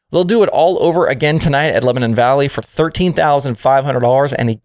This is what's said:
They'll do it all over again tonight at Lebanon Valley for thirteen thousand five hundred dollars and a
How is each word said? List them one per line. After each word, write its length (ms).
They'll 140
do 180
it 80
all 320
over 240
again 320
tonight 360
at 100
Lebanon 320
Valley 320
for 160
thirteen 500
thousand 460
five 260
hundred 140
dollars 340
and 160
a 160